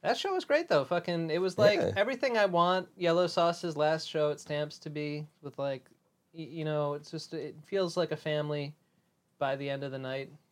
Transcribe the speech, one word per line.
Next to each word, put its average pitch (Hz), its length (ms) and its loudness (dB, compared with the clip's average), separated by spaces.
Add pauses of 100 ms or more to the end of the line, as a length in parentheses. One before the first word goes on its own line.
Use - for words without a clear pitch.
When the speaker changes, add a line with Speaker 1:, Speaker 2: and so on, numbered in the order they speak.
Speaker 1:
that 254 160 0
show 381 160 -2
was 370 100 0
great, 320 240 2
though. 147 160 4
Fucking, 170 460 -2
it 156 80 0
was 185 200 0
like 208 220 8
Speaker 2:
Yeah. - 160 2
Speaker 1:
everything 240 420 0
I 202 100 4
want 180 500 2
Yellow 175 300 4
Sauce's 170 500 0
last 156 320 2
show 151 200 2
at 147 120 -6
Stamps 151 380 -4
to 156 100 -12
be, 147 360 -6 (160)
with, 143 160 -12
like, 139 280 -6 (480)
y-, 160 180 -10
you 160 140 -6
know, 151 280 -2
it's 147 160 -10
just, 160 240 -10
it 151 220 -8 (100)
feels 185 300 -2
like 170 160 0
a 151 60 -4
family 147 560 -2 (680)
by 139 160 0
the 139 140 -6
end 139 160 -4
of 135 80 -6
the 135 60 -8
night. 135 300 -6 (220)